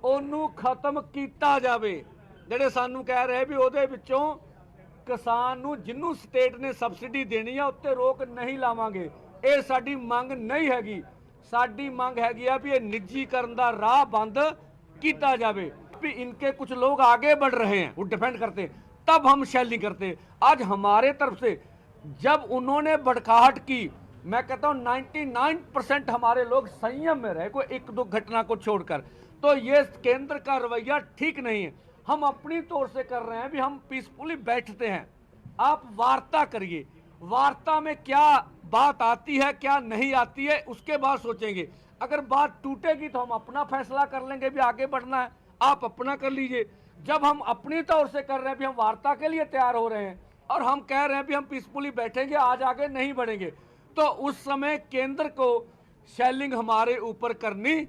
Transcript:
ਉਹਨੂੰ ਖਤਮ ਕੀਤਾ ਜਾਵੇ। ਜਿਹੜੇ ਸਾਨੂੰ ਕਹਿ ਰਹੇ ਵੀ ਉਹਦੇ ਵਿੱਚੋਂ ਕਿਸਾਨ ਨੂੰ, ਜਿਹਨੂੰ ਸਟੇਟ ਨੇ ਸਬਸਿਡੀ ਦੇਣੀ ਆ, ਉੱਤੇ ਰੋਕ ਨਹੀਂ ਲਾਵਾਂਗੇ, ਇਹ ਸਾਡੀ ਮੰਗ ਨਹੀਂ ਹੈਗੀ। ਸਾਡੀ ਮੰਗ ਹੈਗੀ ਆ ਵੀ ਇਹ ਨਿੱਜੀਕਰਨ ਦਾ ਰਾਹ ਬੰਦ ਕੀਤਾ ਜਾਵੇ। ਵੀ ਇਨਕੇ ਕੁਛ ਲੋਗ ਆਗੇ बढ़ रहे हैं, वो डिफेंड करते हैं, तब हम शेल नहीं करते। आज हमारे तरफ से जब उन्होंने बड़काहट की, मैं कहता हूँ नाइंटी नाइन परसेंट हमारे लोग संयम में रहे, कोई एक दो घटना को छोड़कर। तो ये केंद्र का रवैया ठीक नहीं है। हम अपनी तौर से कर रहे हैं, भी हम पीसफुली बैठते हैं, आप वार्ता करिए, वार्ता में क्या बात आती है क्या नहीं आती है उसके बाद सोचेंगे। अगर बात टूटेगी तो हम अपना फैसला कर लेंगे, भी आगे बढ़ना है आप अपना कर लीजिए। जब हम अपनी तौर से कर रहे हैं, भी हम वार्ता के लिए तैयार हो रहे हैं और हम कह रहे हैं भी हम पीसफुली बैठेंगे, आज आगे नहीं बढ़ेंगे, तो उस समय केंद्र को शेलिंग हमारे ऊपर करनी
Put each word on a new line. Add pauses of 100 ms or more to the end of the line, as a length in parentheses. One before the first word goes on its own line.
ਉਹਨੂੰ
ਖਤਮ
ਕੀਤਾ
ਜਾਵੇ। (440)
ਜਿਹੜੇ
ਸਾਨੂੰ
ਕਹਿ
ਰਹੇ
ਵੀ
ਉਹਦੇ
ਵਿੱਚੋਂ (720)
ਕਿਸਾਨ
ਨੂੰ,
ਜਿਹਨੂੰ
ਸਟੇਟ
ਨੇ
ਸਬਸਿਡੀ
ਦੇਣੀ
ਆ,
ਉੱਤੇ
ਰੋਕ
ਨਹੀਂ
ਲਾਵਾਂਗੇ, (340)
ਇਹ
ਸਾਡੀ
ਮੰਗ
ਨਹੀਂ
ਹੈਗੀ। (480)
ਸਾਡੀ
ਮੰਗ
ਹੈਗੀ
ਆ
ਵੀ
ਇਹ
ਨਿੱਜੀਕਰਨ
ਦਾ
ਰਾਹ
ਬੰਦ (640)
ਕੀਤਾ
ਜਾਵੇ। (300)
ਵੀ
ਇਨਕੇ
ਕੁਛ
ਲੋਗ
ਆਗੇ
बढ़
रहे
हैं,
वो
डिफेंड
करते
हैं, (260)
तब
हम
शेल
नहीं
करते। (280)
आज
हमारे
तरफ
से (720)
जब
उन्होंने
बड़काहट
की, (380)
मैं
कहता
हूँ
नाइंटी
नाइन (180)
परसेंट
हमारे
लोग
संयम
में
रहे,
कोई
एक
दो
घटना
को
छोड़कर। (420)
तो
ये (220)
केंद्र
का
रवैया (200)
ठीक
नहीं
है। (340)
हम
अपनी
तौर
से
कर
रहे
हैं,
भी
हम (120)
पीसफुली
बैठते
हैं, (520)
आप (100)
वार्ता
करिए, (360)
वार्ता
में
क्या (280)
बात
आती
है
क्या
नहीं
आती
है
उसके
बाद
सोचेंगे। (340)
अगर
बात
टूटेगी
तो
हम
अपना
फैसला
कर
लेंगे,
भी
आगे
बढ़ना
है (300)
आप
अपना
कर
लीजिए। (280)
जब
हम (100)
अपनी
तौर
से
कर
रहे
हैं,
भी
हम
वार्ता
के
लिए
तैयार
हो
रहे
हैं (300)
और
हम
कह
रहे
हैं
भी
हम
पीसफुली
बैठेंगे,
आज
आगे
नहीं
बढ़ेंगे, (440)
तो
उस
समय (160)
केंद्र
को (420)
शेलिंग
हमारे
ऊपर
करनी (140)